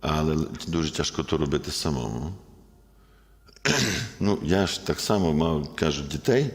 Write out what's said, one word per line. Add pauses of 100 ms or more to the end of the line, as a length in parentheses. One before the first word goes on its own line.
Але
л-, (200)
дуже
тяжко
то
робити
самому. (1300)
<clears throat>
Ну,
я
ж
так
само
мав,
кажуть,
дітей,